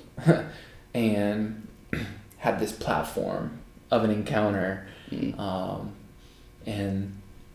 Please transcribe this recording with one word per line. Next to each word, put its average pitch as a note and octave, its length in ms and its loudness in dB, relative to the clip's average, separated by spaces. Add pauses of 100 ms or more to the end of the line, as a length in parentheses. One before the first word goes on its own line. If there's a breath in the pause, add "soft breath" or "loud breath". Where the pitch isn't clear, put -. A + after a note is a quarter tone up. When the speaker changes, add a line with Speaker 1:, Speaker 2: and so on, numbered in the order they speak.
(160)
Speaker 1:
<laughs> - 800 2
and G#2+ 720 2 (260)
<clears throat> - 460 -8
have G#2+ 200 2
this G#2+ 140 0
platform - 840 -2 (320)
of A#2 120 6
an A2 80 6
encounter, G2+ 720 2 (280 loud breath)
Speaker 2:
Mm. - 260 -2
Speaker 1:
um, G2 540 -4 (720 soft breath)
and G2+ 540 -2 (340)